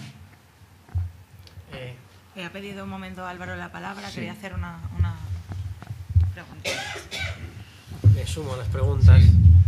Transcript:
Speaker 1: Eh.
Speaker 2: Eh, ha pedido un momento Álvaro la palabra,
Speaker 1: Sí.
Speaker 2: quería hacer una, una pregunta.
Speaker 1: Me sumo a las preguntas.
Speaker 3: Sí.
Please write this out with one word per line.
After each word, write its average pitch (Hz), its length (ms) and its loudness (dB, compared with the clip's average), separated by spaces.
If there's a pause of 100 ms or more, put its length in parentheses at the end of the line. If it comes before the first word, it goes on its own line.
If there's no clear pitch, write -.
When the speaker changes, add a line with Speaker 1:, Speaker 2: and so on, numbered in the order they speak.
(1700)
Speaker 1:
Eh. 127 220 -18 (420)
Speaker 2:
Eh, 185 80 -14
ha 170 60 -14
pedido 196 340 -16
un 196 60 -14
momento 185 360 -14
Álvaro 180 300 -14
la 175 160 -16
palabra, 196 360 -16
Speaker 1:
Sí. - 80 -16
Speaker 2:
quería 175 160 -12
hacer 190 220 -16
una, 175 240 -12 (200)
una - 180 -2 (1160)
pregunta. - 380 -14 (1400)
Speaker 1:
Me - 120 -6
sumo 143 280 -10
a 127 40 -12
las 120 100 -10
preguntas. - 540 6
Speaker 3:
Sí. - 80 8 (380)